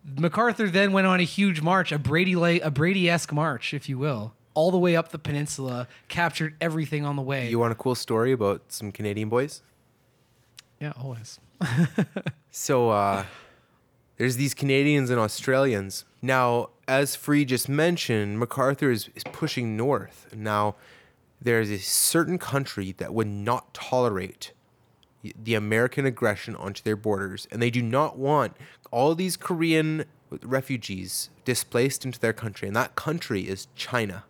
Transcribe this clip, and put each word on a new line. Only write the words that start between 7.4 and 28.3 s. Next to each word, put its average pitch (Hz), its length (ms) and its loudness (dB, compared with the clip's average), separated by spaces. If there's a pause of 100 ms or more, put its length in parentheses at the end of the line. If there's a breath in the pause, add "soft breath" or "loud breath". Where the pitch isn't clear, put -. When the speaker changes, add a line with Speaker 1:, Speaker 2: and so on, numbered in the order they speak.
Speaker 2:
You 117 100 0
want 117 140 4
a 113 40 -2
cool 127 180 -2
story 117 380 0
about 101 360 0
some 104 240 -8
Canadian 107 360 -4
boys? 127 340 -2 (1160)
Speaker 1:
Yeah, 147 200 -6
always. 123 380 -12 (220)
<laughs> - 920 0
Speaker 2:
So, 123 400 2
uh, 98 340 2 (920 loud breath)
there's 120 200 0
these 135 160 -2
Canadians 139 560 2
and 123 100 2
Australians. 110 840 0 (160)
Now, 123 500 2 (160)
as 135 300 2
Free 147 280 2
just 127 240 0
mentioned, 127 680 0
MacArthur 135 520 0
is, 113 240 -2
is - 100 -14
pushing 120 520 -4
north. 117 600 -2
Now, 104 380 0 (680 loud breath)
there 117 200 2
is 107 100 -2
a 104 80 -4
certain - 580 0
country 131 640 -4
that 90 160 -8
would 110 140 0
not 104 440 -4
tolerate 107 800 -2 (720)
y-, - 80 -14 (100)
the 113 120 0
American 110 500 2
aggression 113 520 0
onto 98 260 -10
their 107 140 0
borders, 98 540 -4
and 117 120 -4
they 117 80 2
do 123 100 0
not 127 380 0
want 135 380 0 (340 loud breath)